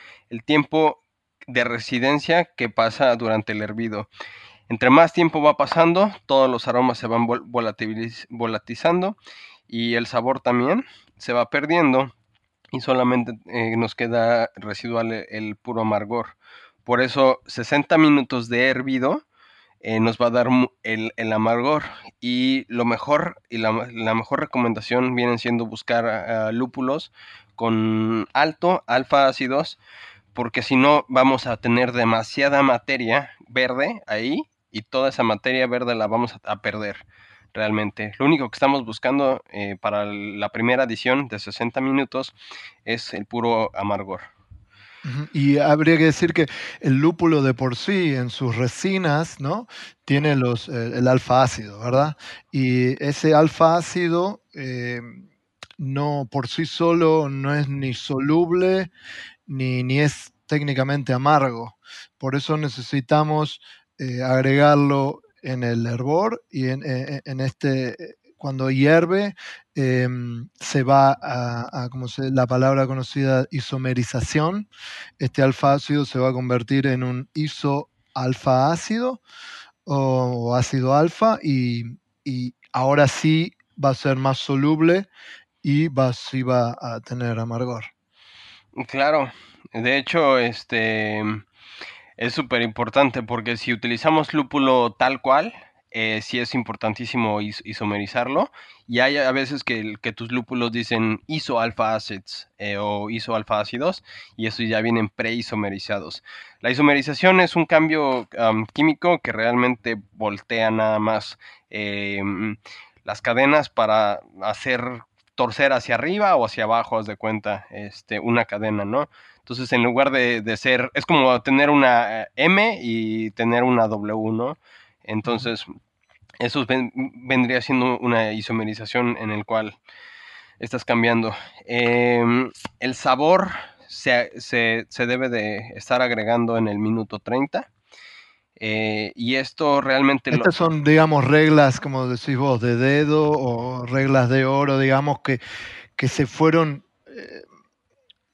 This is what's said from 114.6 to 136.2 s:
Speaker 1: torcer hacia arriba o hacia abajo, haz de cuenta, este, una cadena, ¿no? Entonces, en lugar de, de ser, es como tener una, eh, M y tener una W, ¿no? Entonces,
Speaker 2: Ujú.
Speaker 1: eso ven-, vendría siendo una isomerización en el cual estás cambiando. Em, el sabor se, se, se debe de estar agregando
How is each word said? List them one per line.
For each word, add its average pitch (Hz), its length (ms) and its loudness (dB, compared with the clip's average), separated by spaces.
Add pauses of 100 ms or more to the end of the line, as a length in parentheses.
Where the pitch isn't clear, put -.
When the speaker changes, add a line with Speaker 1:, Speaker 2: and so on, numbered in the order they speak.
Speaker 1:
torcer 139 380 2
hacia 120 240 0
arriba 185 400 2
o 120 80 2
hacia 107 200 -4
abajo, 113 340 0
haz 107 80 -6
de 104 100 -8
cuenta, 107 540 -4
este, 104 500 -12
una 117 240 2
cadena, 104 400 -4
¿no? 127 240 -4 (300)
Entonces, 123 340 -10
en 120 100 2
lugar 123 280 2
de, 120 300 0
de 110 160 -4
ser, 127 380 0
es 143 100 -4
como 131 380 4
tener 139 260 4
una, 120 540 4
eh, - 40 -12 (100)
M 196 440 2
y 110 520 -4
tener 117 300 0
una 120 260 4
W, 110 440 -4
¿no? 123 240 -4 (460)
Entonces, 113 680 -4
Speaker 2:
Ujú. - 120 -18 (580)
Speaker 1:
eso 123 260 -2
ven-, 127 300 -2
vendría 127 640 -2
siendo 127 380 0
una 113 340 0
isomerización 110 880 -4
en 110 120 -6
el 104 140 -6
cual 110 320 -4 (840)
estás 120 240 -8
cambiando. 117 500 2 (320)
Em, 120 840 2 (300)
el 127 140 -4
sabor 160 560 2 (360)
se, 123 440 -2 (100)
se, 113 480 -2
se 120 180 -4
debe 127 220 -2
de 107 300 -4 (160)
estar 123 260 -2
agregando 117 560 0